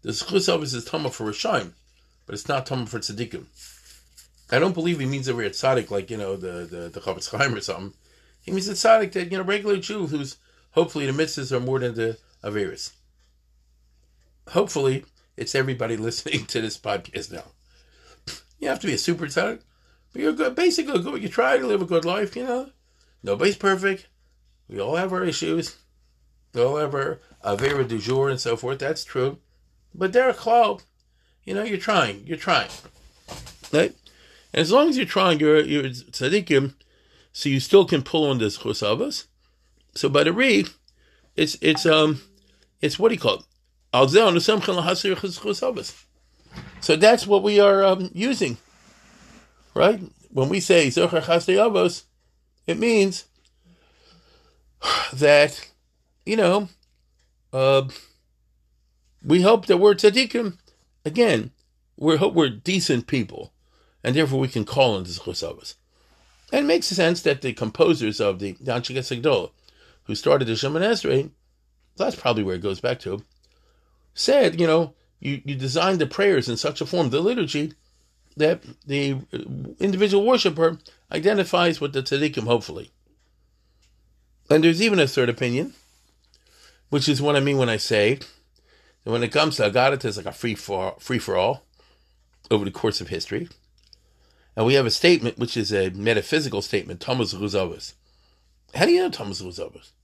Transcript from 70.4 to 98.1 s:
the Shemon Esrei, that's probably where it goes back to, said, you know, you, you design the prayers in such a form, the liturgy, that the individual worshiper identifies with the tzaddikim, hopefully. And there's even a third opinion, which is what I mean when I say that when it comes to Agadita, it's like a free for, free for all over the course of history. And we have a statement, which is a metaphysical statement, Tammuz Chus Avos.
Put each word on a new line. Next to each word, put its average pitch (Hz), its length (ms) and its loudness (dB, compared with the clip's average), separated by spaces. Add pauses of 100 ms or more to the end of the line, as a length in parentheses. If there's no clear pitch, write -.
the 113 60 -2
Shemon 143 280 -2
Esrei, 156 480 0 (640)
that's - 200 -4
probably 113 280 0
where 95 120 -2
it 87 60 -8
goes 98 180 -4
back 127 220 -4
to, 98 220 -8 (920)
said, 220 460 2
you 170 80 4
know, 160 260 2 (260)
you, 139 260 -6
you 139 100 -6
design 160 420 0
the 151 100 0
prayers 180 420 2
in 117 80 -2
such - 240 -4
a 156 40 -4
form, 160 240 0
the 139 120 0
liturgy, 165 520 -2 (640)
that 156 280 2 (220)
the 139 320 -2 (600)
individual 202 460 2
worshiper 165 540 2 (320)
identifies 175 680 2
with 143 140 -4
the 135 80 -2
tzaddikim, 143 440 -2
hopefully. 110 460 -2 (1600)
And 156 140 6
there's 165 180 4
even 214 180 2
a 143 80 4
third 127 220 0
opinion, 123 440 -4 (1160)
which 143 180 0
is 135 140 0
what 147 140 2
I 143 40 6
mean 139 180 0
when 127 120 2
I 110 80 0
say 110 420 2 (840)
that 113 80 -6
when 117 120 0
it 113 80 -4
comes 151 260 0
to 107 120 2
Agadita, 131 360 2
it's 104 120 -4
like 90 80 -12
a 90 60 -8
free 113 240 -6
for, 92 440 -6
free 123 200 -4
for 101 160 -4
all 104 300 0 (840)
over 104 160 2
the 98 60 -6
course - 300 -4
of 87 80 -14
history. 101 380 -8 (1080)
And 110 100 0
we 127 80 4
have 135 120 4
a 110 60 0
statement, 139 460 2
which 117 180 -6
is 101 160 -4
a 95 200 0
metaphysical 107 720 -2
statement, 90 380 -6
Tammuz 127 320 -4
Chus 98 240 -6
Avos. 85 380 -6 (840)